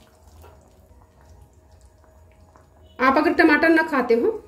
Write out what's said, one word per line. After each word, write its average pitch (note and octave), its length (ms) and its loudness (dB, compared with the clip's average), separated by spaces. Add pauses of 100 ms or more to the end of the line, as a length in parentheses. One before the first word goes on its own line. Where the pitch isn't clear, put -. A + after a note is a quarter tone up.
(3000)
आप C4 180 0
अगर D#4 180 0
टमाटर D#4+ 340 2
ना D#4+ 160 2
खाते B3+ 300 -4
हो C#4 160 -2 (180)